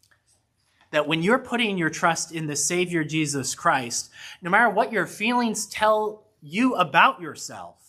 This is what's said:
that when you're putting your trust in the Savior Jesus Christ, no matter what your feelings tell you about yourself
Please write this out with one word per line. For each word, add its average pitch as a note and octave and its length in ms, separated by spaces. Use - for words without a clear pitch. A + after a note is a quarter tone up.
that D3+ 160
when E3 160
you're A3 160
putting A#3+ 380
your D#3+ 140
trust E3 420
in D#3+ 140
the D3 100
Savior F3 480
Jesus C#3+ 500
Christ, - 560
no F3 100
matter A3 200
what G#3+ 220
your F3+ 140
feelings A#3 600
tell G#3+ 580
you G#3 360
about F3+ 440
yourself A2 680